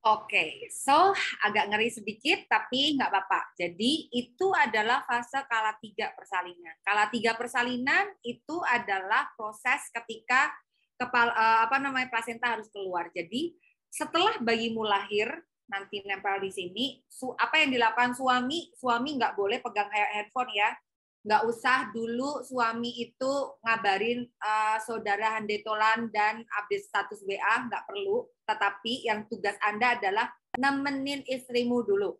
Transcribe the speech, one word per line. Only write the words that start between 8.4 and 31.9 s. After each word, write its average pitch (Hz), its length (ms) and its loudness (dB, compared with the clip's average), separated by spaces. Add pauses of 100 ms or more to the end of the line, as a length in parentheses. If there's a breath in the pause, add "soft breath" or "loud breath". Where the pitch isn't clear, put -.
adalah 214 720 0
proses 240 560 -2
ketika 247 560 0 (480)
kepala, 240 400 2
eh, 226 320 6
apa 269 160 2
namanya, 262 240 -2
plasenta 233 480 -2
harus 214 160 -12
keluar. 180 400 -6
Jadi 226 480 -6 (320 soft breath)
setelah 339 480 0
bayimu 226 480 0
lahir, 208 400 0 (400)
nanti 196 400 -8
nempel 196 320 -2
di 190 160 -6
sini, 190 300 -4 (260)
su-, - 240 -8
apa 240 240 2
yang 277 160 4
dilakukan 240 400 4
suami, 254 640 0
suami 254 400 0
nggak - 160 0
boleh 202 240 0
pegang 208 320 -2
ha-, 208 200 0 (120)
handphone 247 320 -4
ya. 214 160 2 (560)
Nggak 247 240 4
usah 254 400 2
dulu 240 560 -2
suami 233 560 -2
itu 262 300 -4 (260)
ngabarin, 226 640 0
eh, 214 540 0 (100)
saudara 220 480 -2
Handetolan 220 720 0
dan 214 480 0
update 202 320 -4
status 202 400 -4
W 196 80 -2
A, 240 320 0
nggak 202 160 -6
perlu. 202 400 -2 (240)
Tetapi 214 640 -2
yang 214 160 -2
tugas 202 320 -4
Anda 208 400 0
adalah 208 320 0 (240)
nemenin 277 720 -2
istrimu 240 560 0
dulu. 196 360 0